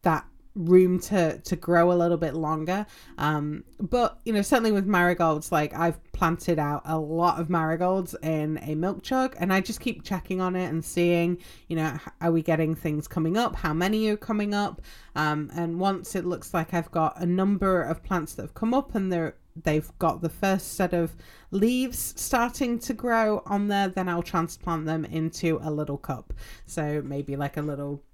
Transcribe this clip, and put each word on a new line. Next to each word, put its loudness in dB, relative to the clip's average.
that 2
room 8
to, 2
to -4
grow 4
a 4
little 4
bit -2
longer. -2
Um, -2
but, 0
you -2
know, 2
certainly 4
with 2
marigolds, 2
like, 2
I've 0
planted 0
out -2
a -2
lot 2
of -4
marigolds 0
in -2
a -4
milk -2
jug, 0
and 0
I 4
just -6
keep -6
checking -4
on -2
it -2
and -4
seeing, 2
you -2
know, -2
h-, -12
are 2
we 4
getting 2
things -4
coming 0
up? 0
How -2
many 2
are 0
coming -2
up? -2
Um, 0
and -2
once -2
it -2
looks -6
like -2
I've -2
got 0
a -4
number 2
of -4
plants -4
that -10
have -12
come 0
up 0
and 0
they're -2
they've 2
got 0
the 0
first 0
set 0
of 0
leaves 0
starting 0
to -6
grow 2
on 0
there, 2
then -2
I'll -2
transplant -2
them -2
into -2
a -6
little -4
cup. -8
So -4
maybe, -6
like, -4
a -4
little -6